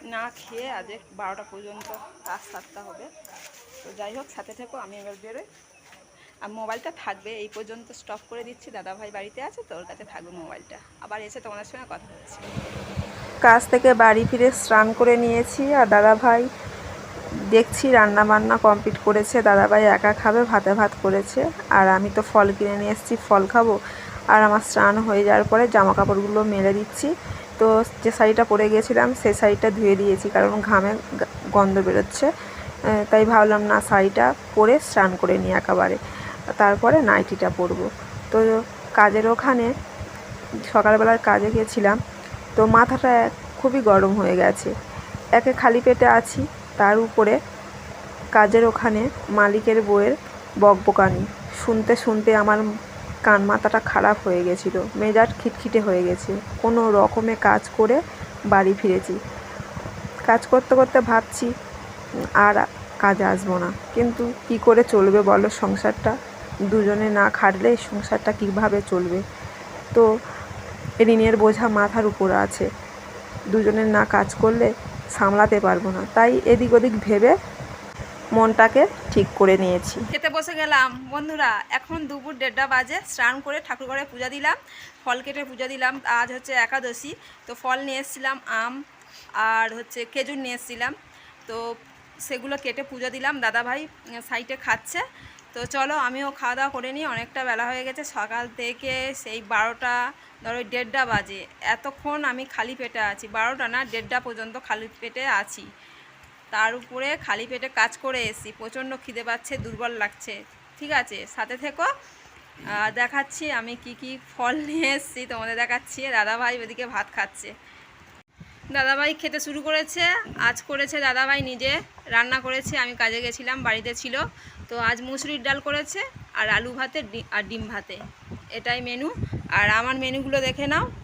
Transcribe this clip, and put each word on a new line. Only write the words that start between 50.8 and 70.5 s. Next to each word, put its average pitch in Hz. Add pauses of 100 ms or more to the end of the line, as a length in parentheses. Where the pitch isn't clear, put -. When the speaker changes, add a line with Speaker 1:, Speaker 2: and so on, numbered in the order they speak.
Speaker 2:
শুনতে 220
শুনতে 220
আমার 208 (640)
কান 208
মাথাটা 214
খারাপ 208
হয়ে 180
গেছিলো, 185 (140)
মেজাজ 214 (100)
খিটখিটে 226
হয়ে 190
গেছে, 180 (300)
কোনো 233 (100)
রকমে 220
কাজ 208 (140)
করে 226 (480)
বাড়ি 196
ফিরেছি। 190 (1120)
কাজ 233
করতে 254
করতে 262
ভাবছি 226 (840)
আর 208 (440)
কাজে 202
আসবো 190
না, 175 (240)
কিন্তু 233 (240)
কী 226
করে 226
চলবে 202
বলো 202
সংসারটা, 208 (500)
দুজনে 208
না 202
খাটলে 196 (200)
সংসারটা 214
কীভাবে 202 (100)
চলবে? 180 (720)
তো 233 (960)